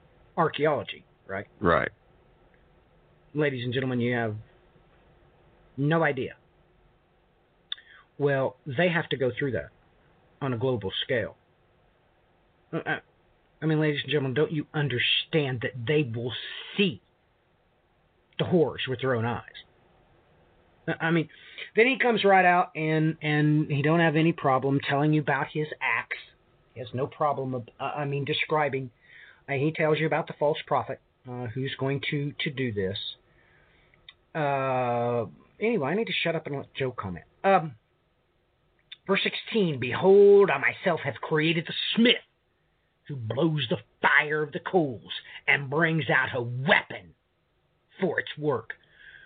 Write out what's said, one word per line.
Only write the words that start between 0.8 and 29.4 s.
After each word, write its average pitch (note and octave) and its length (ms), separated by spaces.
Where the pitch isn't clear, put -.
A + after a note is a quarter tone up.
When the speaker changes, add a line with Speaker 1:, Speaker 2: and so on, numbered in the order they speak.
Speaker 1:
right? G2 180
Speaker 2:
Right. D#2+ 300
Speaker 1:
Ladies C#3+ 300
and B2 100
gentlemen, C3 280
you B2 140
have A2+ 200
no D#3 260
idea. C3 300
Well, C#3 380
they D3+ 240
have D#3+ 200
to C#3 80
go B2 200
through C#3 140
that G2 180
on C3 120
a A#2 40
global A2 340
scale. G#2+ 320
Uh, E3 120
uh, D#3+ 140
I D#3 40
mean, D#3 140
ladies D3 240
and C3 80
gentlemen, C3+ 220
don't D3+ 180
you D3+ 220
understand C3 920
that C3 80
they D3+ 160
will A#2 280
see F3+ 240
the C#3+ 60
horrors C#3 420
with B2 140
their C3 140
own A2+ 100
eyes? A#2 160
Uh, - 140
I E3 100
mean, D#3+ 160
then A3+ 120
he C4 120
comes A3+ 240
right F#3+ 220
out F3+ 300
and, D#3 460
and D3+ 480
he C#3+ 120
don't D#3 180
have E3 160
any D#3+ 160
problem C3+ 560
telling D3 260
you D3+ 80
about C#3+ 320
his D3+ 140
acts. B2 360
He A2+ 60
has A#2+ 140
no C3+ 140
problem, C#3 480
ab-, A#2 140
uh, C#3 200
I D3 60
mean, C#3+ 200
describing. D3 680